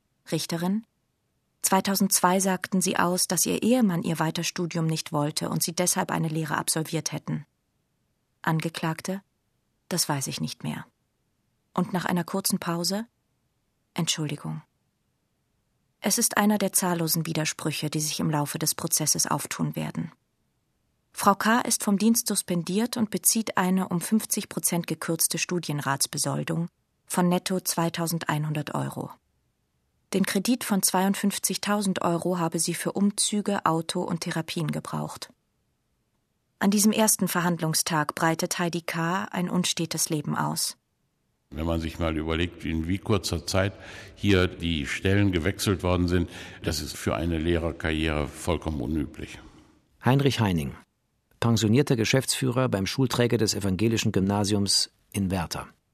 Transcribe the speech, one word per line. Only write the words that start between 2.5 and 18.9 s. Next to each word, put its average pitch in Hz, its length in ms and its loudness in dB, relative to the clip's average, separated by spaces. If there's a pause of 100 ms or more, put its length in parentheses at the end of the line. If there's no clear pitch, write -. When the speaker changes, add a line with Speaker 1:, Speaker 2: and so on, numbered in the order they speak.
Speaker 1:
Sie 180 160 0
aus, 180 300 2
dass 175 180 0
Ihr - 180 -2
Ehemann 214 400 4
Ihr 165 160 -2
Weiterstudium 165 680 -2
nicht 160 240 -4
wollte 147 380 -2
und 160 120 0
Sie 170 120 -2
deshalb 180 380 0
eine 165 180 0
Lehre 156 280 -2
absolviert - 540 -2
hätten.“ 151 340 -6 (960)
Angeklagte: 165 800 -2 (680)
„Das 175 200 -2
weiß 143 180 -2
ich 151 140 -6
nicht - 220 -8
mehr.“ - 220 -6 (880)
Und - 200 -2
nach 175 120 -2
einer 175 180 2
kurzen 190 360 -2
Pause: 175 460 -4 (880)
„Entschuldigung.“ 156 680 -4 (1400)
Es 202 120 2
ist - 180 0
einer 208 220 4
der 196 160 0
zahllosen 170 520 0
Widersprüche, 156 640 -2
die 151 120 -2
sich 151 180 -4
im 165 100 2
Laufe 147 300 0
des 160 160 0
Prozesses - 500 0